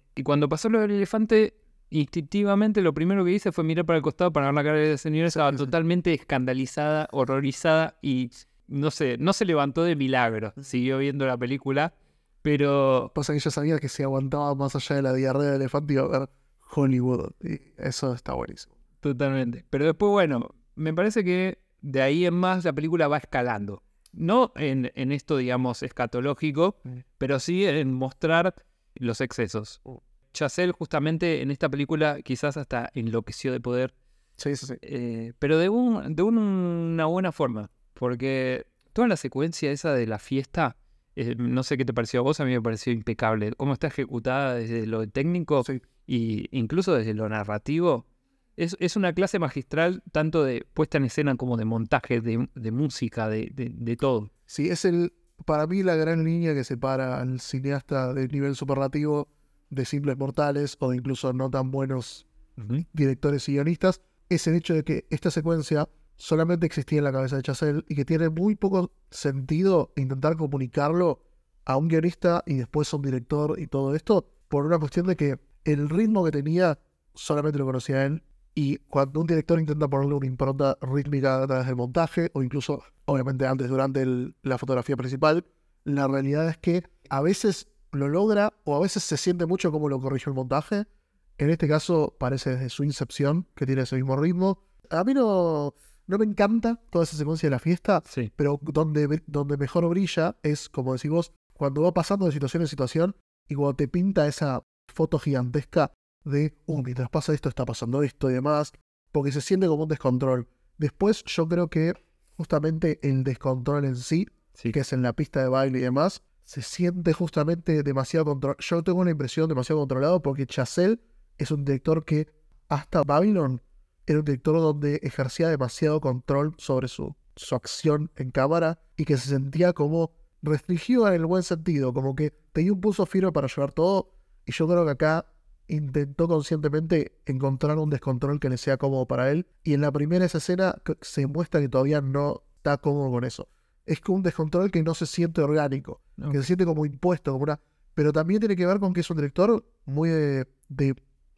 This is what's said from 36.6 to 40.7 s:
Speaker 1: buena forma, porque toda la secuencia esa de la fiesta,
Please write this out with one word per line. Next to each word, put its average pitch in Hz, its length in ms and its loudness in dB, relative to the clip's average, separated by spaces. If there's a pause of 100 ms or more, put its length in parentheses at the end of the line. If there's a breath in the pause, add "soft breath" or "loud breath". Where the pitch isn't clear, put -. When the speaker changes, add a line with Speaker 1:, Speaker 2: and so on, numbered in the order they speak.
Speaker 1:
buena 175 260 0
forma, 113 380 -2 (240)
porque 127 720 -2 (280)
toda 240 140 2
la 190 100 2
secuencia 151 540 -4
esa 147 220 -2
de 120 140 0
la 107 100 -4
fiesta, 135 600 -4 (380)